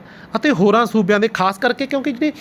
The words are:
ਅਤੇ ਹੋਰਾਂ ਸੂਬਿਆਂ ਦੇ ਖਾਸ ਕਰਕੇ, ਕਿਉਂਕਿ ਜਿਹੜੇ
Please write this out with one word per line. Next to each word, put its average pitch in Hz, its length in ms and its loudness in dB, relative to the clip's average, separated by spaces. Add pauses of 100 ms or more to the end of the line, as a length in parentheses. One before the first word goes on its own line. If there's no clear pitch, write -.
(360)
ਅਤੇ 285 160 0
ਹੋਰਾਂ 208 340 2
ਸੂਬਿਆਂ 208 340 0
ਦੇ 220 80 0
ਖਾਸ 190 300 -2
ਕਰਕੇ, 262 300 -2
ਕਿਉਂਕਿ 277 240 -4
ਜਿਹੜੇ 285 300 -2